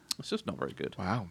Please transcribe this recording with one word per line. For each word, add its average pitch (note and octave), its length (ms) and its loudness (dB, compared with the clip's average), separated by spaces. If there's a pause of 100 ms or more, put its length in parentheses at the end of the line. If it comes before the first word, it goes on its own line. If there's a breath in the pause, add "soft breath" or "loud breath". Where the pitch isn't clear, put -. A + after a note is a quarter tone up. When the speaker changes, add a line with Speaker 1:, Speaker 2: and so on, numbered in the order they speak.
(200 soft breath)
Speaker 1:
It's - 100 -6
just - 180 0
not D#2+ 100 -2
very C2 160 2
good. - 240 -2
Speaker 2:
Wow. F#2+ 340 2